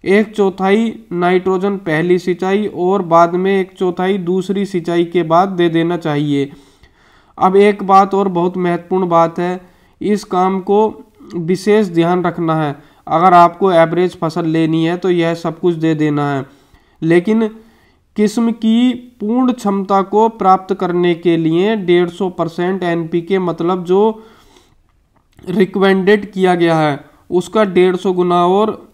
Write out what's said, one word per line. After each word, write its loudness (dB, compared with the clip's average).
एक 0
चौथाई 0
नाइट्रोजन 0
पहली 0
सिंचाई -2
और 0
बाद 2
में 0
एक -2
चौथाई -2
दूसरी -2
सिंचाई -2
के -2
बाद 2
दे 0
देना 0
चाहिए। -2
अब 2
एक 4
बात 4
और 0
बहुत -2
महत्वपूर्ण -2
बात 2
है, -4
इस -2
काम -2
को 0
विशेष 0
ध्यान 0
रखना -2
है। -4
अगर 4
आपको 4
एवरेज 2
फसल -4
लेनी 0
है -2
तो -2
यह 0
सब -8
कुछ 0
दे 0
देना 0
है, -4
लेकिन 2
किस्म 0
की 2
पूर्ण 0
क्षमता -2
को 2
प्राप्त 0
करने 0
के 0
लिए 0
डेढ़ 2
सौ -6
परसेंट -4
एनपीके, -2
मतलब -2
जो 0
रिकमेंडेड 0
किया 0
गया 2
है, -2
उसका 0
डेढ़ 2
सौ -2
गुना 0
और 0